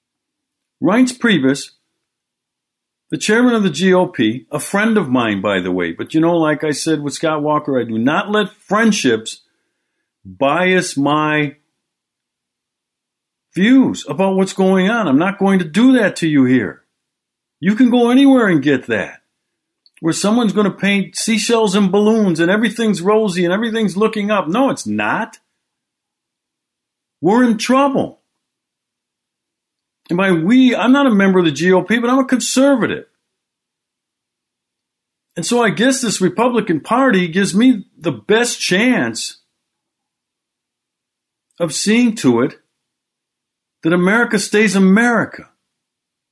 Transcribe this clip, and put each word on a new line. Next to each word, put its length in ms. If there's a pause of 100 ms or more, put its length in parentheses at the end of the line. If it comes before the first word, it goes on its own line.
(840)
Reince 340
Priebus, 560 (1400)
the 80
chairman 360
of 80
the 80
G 240
O 140
P, 420
a 80
friend 400
of 100
mine, 320
by 200
the 100
way. 220
But, 200
you 80
know, 180
like 260
I 80
said 300
with 100
Scott 300
Walker, 360
I 60
do 140
not 340
let 180
friendships 920 (840)
bias 720
my 580 (2000)
views 540
about 260
what's 200
going 340
on. 180
I'm 120
not 200
going 220
to 40
do 280
that 240
to 100
you 200
here. 360 (800)
You 160
can 140
go 200
anywhere 380
and 120
get 260
that. 360 (760)
Where 120
someone's 400
gonna 200
paint 420
seashells 640
and 160
balloons 480
and 100
everything's 500
rosy 440
and 100
everything's 420
looking 360
up. 160
No, 220
it's 140
not. 540 (1800)
We're 240
in 120
trouble. 640 (1900)
And 60
by 160
we, 420
I'm 160
not 160
a 80
member 240
of 60
the 80
G 200
O 120
P, 160
but 100
I'm 80
a 60
conservative. 800 (2250)
And 100
so 160
I 80
guess 300
this 200
Republican 600
Party 480
gives 260
me 320 (100)
the 140
best 500
chance 760 (2250)
of 120
seeing 440
to 240
it 180 (1300)
that 80
America 480
stays 340
America. 720 (840)